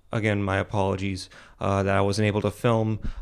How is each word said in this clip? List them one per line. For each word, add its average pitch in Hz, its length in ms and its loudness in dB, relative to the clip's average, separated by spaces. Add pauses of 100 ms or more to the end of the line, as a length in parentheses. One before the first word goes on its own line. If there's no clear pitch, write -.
(120)
again, 104 320 0
my 98 160 0
apologies, 95 720 -2 (280)
uh, 98 220 2
that 98 160 2
I 98 40 4
wasn't 101 260 2
able 104 140 2
to 101 100 0
film, 110 480 0 (220)